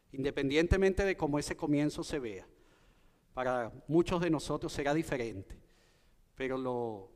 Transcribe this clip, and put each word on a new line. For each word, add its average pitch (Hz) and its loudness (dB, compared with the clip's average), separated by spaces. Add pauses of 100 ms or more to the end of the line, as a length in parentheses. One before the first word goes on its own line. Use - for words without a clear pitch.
(120)
independientemente 160 4
de 190 2
cómo 147 0
ese - -4
comienzo 147 0
se - -6
vea. 107 -8 (880)
Para 127 -2 (160)
muchos 170 4
de 170 2
nosotros 151 -2
será 147 0
diferente, 120 -4 (800)
pero 131 -4
lo 120 -6